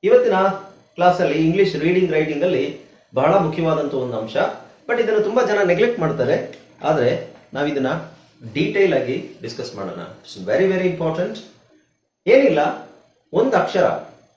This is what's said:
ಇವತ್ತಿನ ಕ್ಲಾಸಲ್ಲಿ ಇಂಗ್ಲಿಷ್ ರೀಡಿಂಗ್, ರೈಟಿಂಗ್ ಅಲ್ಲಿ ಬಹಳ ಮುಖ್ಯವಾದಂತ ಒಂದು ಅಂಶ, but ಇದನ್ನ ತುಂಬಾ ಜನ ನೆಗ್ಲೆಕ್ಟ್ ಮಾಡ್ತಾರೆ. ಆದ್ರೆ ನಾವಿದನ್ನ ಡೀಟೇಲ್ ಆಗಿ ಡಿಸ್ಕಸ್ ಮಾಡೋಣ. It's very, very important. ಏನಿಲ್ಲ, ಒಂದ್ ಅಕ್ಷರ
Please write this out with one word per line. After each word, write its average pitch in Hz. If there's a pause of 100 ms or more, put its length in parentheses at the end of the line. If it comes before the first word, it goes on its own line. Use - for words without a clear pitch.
ಇವತ್ತಿನ 233 (600)
ಕ್ಲಾಸಲ್ಲಿ 165
ಇಂಗ್ಲಿಷ್ 185
ರೀಡಿಂಗ್, 175
ರೈಟಿಂಗ್ 156
ಅಲ್ಲಿ - (340)
ಬಹಳ 147
ಮುಖ್ಯವಾದಂತ 160
ಒಂದು 123
ಅಂಶ, 110 (500)
but 240
ಇದನ್ನ 214
ತುಂಬಾ 233
ಜನ 208
ನೆಗ್ಲೆಕ್ಟ್ 196
ಮಾಡ್ತಾರೆ. 151 (220)
ಆದ್ರೆ 139 (200)
ನಾವಿದನ್ನ 139 (680)
ಡೀಟೇಲ್ 180
ಆಗಿ - (120)
ಡಿಸ್ಕಸ್ -
ಮಾಡೋಣ. 92
It's 90
very, 185
very 180
important. 170 (880)
ಏನಿಲ್ಲ, 208 (420)
ಒಂದ್ -
ಅಕ್ಷರ - (280)